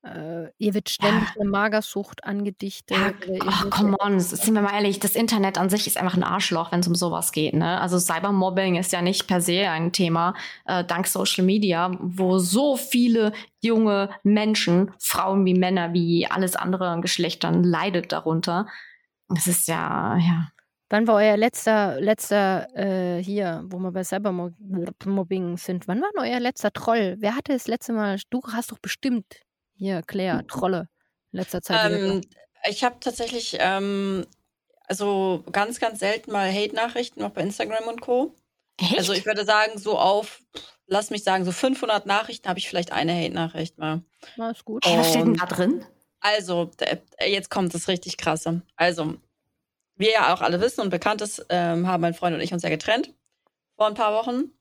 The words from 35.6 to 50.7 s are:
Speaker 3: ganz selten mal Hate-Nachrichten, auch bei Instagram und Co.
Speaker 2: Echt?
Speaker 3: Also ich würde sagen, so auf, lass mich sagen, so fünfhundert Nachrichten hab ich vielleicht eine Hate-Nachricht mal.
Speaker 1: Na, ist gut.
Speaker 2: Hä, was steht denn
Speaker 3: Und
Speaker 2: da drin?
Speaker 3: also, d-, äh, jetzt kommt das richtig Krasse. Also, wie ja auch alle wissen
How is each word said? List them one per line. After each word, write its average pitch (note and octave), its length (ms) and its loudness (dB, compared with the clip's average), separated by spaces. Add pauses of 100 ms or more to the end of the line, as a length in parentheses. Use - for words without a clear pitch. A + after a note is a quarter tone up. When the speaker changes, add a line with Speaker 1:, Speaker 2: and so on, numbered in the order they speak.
Speaker 3:
ganz A3 180 -2
selten G#3+ 320 -4
mal G3 220 0
Hate-Nachrichten, A3 720 -4
auch G3+ 60 -6
bei G3 120 -8
Instagram A3 460 -4
und A#3 120 -8
Co. B3+ 360 0 (420)
Speaker 2:
Echt? F3+ 180 0
Speaker 3:
Also F#3 160 0
ich F#3+ 140 -2
würde G#3 180 -2
sagen, G#3+ 340 2
so G3+ 200 0
auf, - 420 2 (460)
lass G3+ 240 0
mich G#3 140 -6
sagen, F#3+ 200 2
so F#3 60 0
fünfhundert A3 560 0
Nachrichten G#3+ 420 -2
hab F3+ 100 -2
ich - 100 -6
vielleicht F3 240 -4
eine D#3+ 200 0
Hate-Nachricht E3 640 -4
mal. D#3 260 -4 (340)
Speaker 1:
Na, A3+ 160 -6
ist - 120 -14
gut. A3+ 220 -6
Speaker 2:
Hä, E3+ 120 6
was E3 100 4
steht - 140 4
denn - 100 4
Speaker 3:
Und E3+ 80 0
Speaker 2:
da F3+ 60 -2
drin? F#3 380 0 (360)
Speaker 3:
also, F3+ 460 0
d-, - 340 -4 (180)
äh, - 140 0
jetzt G3 180 -4
kommt F3+ 240 0
das E3+ 140 -6
richtig F3+ 300 -4
Krasse. E3 440 -2 (140)
Also, E3 400 0 (840)
wie G#3+ 120 4
ja F#3 240 4
auch F#3 80 -4
alle F3 180 2
wissen B3 220 0